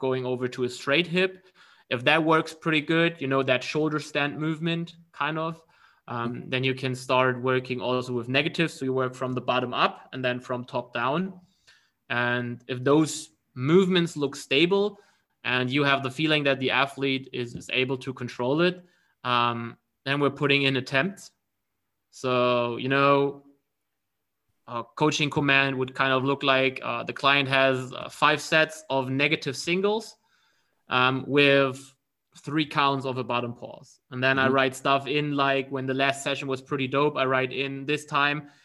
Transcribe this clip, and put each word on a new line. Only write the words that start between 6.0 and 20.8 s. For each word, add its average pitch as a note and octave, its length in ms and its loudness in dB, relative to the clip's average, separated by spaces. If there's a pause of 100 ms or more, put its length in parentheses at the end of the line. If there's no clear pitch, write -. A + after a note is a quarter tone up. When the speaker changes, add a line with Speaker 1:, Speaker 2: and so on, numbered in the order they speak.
Speaker 1:
um, A#2+ 400 -6
then C3 160 -2
you C3 100 2
can C3 220 -4
start B2+ 460 2
working B2+ 380 -2
also B2 320 -2
with A#2+ 160 -4
negatives. D3+ 460 0
So - 100 -8
you C3 80 0
work B2+ 220 -2
from C3 200 -6
the B2+ 60 -4
bottom B2 320 -2
up F3+ 400 -2
and C3 120 -8
then B2 160 -2
from B2 240 -8
top B2 280 -8
down. D3+ 400 -2 (800)
And A#2+ 560 0
if B2+ 160 -6
those D3 480 2 (240)
movements E3+ 640 2
look C#3+ 180 -2
stable G3 640 0 (460)
and B2 260 0
you C#3+ 140 2
have C#3 180 4
the B2+ 80 -2
feeling D#3 340 0
that C3+ 140 2
the C3 140 -2
athlete C3+ 600 0
is, B2 220 -6
is - 180 -12
able C3 260 0
to C3 140 -10
control B2+ 500 -2
it, F3+ 220 0 (400)
um, A#2+ 520 0 (280)
then C#3+ 160 0
we're C#3 100 4
putting C#3 320 2
in C3+ 140 2
attempts. C3+ 560 -2 (800)